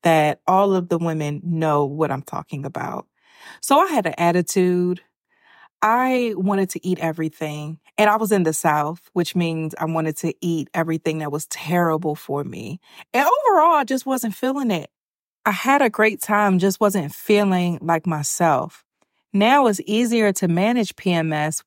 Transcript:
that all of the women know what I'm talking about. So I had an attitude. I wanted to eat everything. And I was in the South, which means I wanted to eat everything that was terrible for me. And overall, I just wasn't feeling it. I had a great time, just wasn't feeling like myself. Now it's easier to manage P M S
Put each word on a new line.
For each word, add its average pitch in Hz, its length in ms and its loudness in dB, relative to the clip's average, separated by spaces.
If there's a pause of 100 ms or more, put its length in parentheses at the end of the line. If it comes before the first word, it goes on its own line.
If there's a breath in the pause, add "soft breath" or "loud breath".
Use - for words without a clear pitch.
that 156 440 2
all 190 280 4
of 180 120 -2
the 170 120 0
women 156 440 -4
know 160 400 0
what 143 280 -2
I'm 135 120 -6
talking - 400 -10
about. - 440 -10 (520 loud breath)
So 277 200 4
I 381 80 4
had 254 180 0
an 160 120 -4
attitude. 180 840 0 (800 soft breath)
I 247 540 0
wanted 196 360 0
to - 140 -10
eat 185 140 -2
everything. 156 800 -6 (180 soft breath)
And 208 120 4
I 208 60 2
was 214 160 0
in 196 120 4
the 156 100 0
South, 151 580 -2
which 175 240 -2
means 160 420 -2
I 170 60 -4
wanted 160 340 -2
to 160 220 -4
eat 170 340 -4
everything 160 460 -2
that 147 140 -8
was 156 140 -8
terrible 160 680 0
for 143 300 -6
me. - 340 -10 (340 loud breath)
And 269 140 2
overall, 381 480 4
I 277 80 2
just 262 220 -4
wasn't 247 300 -4
feeling 262 360 -2
it. 160 180 -4 (560)
I 208 60 0
had 269 300 2
a 240 80 4
great 220 320 0
time, 208 380 2
just 190 200 0
wasn't 202 340 0
feeling 185 680 2
like 165 260 0
myself. 156 800 -2 (480)
Now 240 340 4
it's 196 180 0
easier 220 480 2
to 185 140 -2
manage 202 480 0
P - 160 -2
M 160 220 0
S 151 340 -2